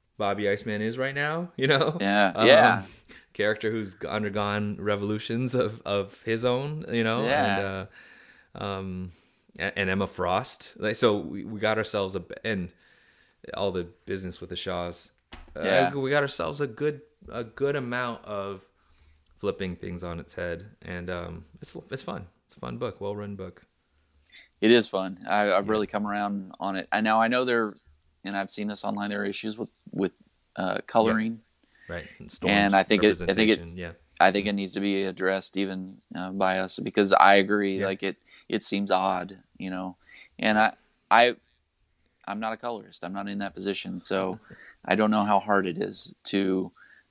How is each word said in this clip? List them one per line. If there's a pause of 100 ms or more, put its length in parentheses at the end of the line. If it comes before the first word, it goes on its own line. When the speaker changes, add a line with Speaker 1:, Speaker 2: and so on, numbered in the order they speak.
(160)
Speaker 1:
Bobby
Iceman
is
right
now,
<laughs>
you
know?
Speaker 2:
Yeah,
Speaker 1:
Um,
Speaker 2:
yeah. (500)
Speaker 1:
character
who's
g-,
undergone
revolutions
of,
of
his
own,
you
know?
Speaker 2:
Yeah.
Speaker 1:
And,
uh,
um, (480)
a-,
and
Emma
Frost.
Like,
so
we,
we
got
ourselves
a,
b-, (100)
and (840)
all
the (220)
business
with
the
Shaws. (440)
Uh,
Speaker 2:
Yeah.
Speaker 1:
we
got
ourselves
a
good (300)
a
good
amount
of (760)
flipping
things
on
its
head, (160)
and,
um, (160)
it's, (160)
it's
fun. (180)
It's
a
fun
book,
well-run
book. (960)
Speaker 2:
It
is
fun.
I,
I've
Speaker 1:
Yeah.
Speaker 2:
really
come
around
on
it.
I,
now
I
know
there, (480)
and
I've
seen
this
online,
there
are
issues
with, (220)
with, (420)
uh,
coloring. (480)
Speaker 1:
Yeah.
Right. (120)
And
storm
Speaker 2:
And
I
think
it,
I
think
it,
Speaker 1:
representation,
yeah. (280)
Speaker 2:
I
think
it
needs
to
be
addressed
even, (180)
uh,
by
us,
because
I
agree,
Speaker 1:
Yeah.
Speaker 2:
like,
it, (320)
it
seems
odd, (180)
you
know. (420)
And
I, (380)
I, (920)
I'm
not
a
colorist.
I'm
not
in
that
position,
so (220)
<laughs>
I
don't
know
how
hard
it
is (100)
to, (400)